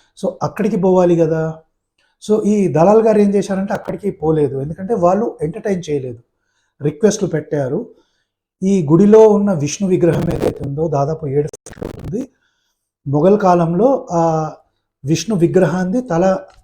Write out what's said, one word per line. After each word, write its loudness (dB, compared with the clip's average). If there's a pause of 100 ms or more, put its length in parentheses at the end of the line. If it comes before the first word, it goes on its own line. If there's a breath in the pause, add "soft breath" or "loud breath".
(240)
So -4 (100)
అక్కడికి -2
పోవాలి 2
కదా. -2 (720)
So 2
ఈ 2
దలాల్ 4
గారు 4
ఏం 2
చేశారంటే -2
అక్కడికి -8
పోలేదు, -2
ఎందుకంటే -6
వాళ్ళు 0
ఎంటర్టైన్ -4
చేయలేదు, -6 (640)
రిక్వెస్ట్లు 0
పెట్టారు. -4 (720)
ఈ 0
గుడిలో 8
ఉన్న 2
విష్ణు -4
విగ్రహం 0
ఏదైతే -6
ఉందో -4
దాదాపు -4
ఏడు -2
ఫీట్లు -12
ఉంది. -8 (800)
మొఘల్ 2
కాలంలో 0
ఆ -2 (520)
విష్ణు -2
విగ్రహాన్ని 0
తల 0 (240)